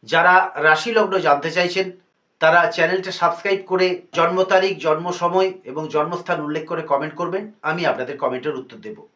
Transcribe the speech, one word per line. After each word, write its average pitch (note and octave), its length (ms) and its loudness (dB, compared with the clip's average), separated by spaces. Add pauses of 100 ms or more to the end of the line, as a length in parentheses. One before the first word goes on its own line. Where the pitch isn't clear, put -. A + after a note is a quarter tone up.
যারা E3+ 300 4 (320)
রাশি D#3+ 320 2
লগ্ন G3 160 2 (120)
জানতে D3 300 2
চাইছেন F3+ 300 0 (540)
তারা E3 200 6 (140)
চ্যানেলটা F#3 460 0
সাবস্ক্রাইব F3 400 0 (100)
করে F#3 160 2 (300)
জন্ম F3 220 2 (140)
তারিখ, F#3+ 200 4 (140)
জন্ম D#3+ 200 0 (160)
সময় F#3 260 2 (220)
এবং D3 120 -8 (120)
জন্মস্থান E3 520 -2
উল্লেখ D3+ 240 -6
করে D#3+ 200 -6
কমেন্ট D3+ 300 -2
করবেন, F3+ 220 -4 (280)
আমি F3 200 -4
আপনাদের B2+ 320 -6
কমেন্টের B2+ 380 -4
উত্তর A#2+ 260 -18
দেব। G#2+ 120 -14 (180)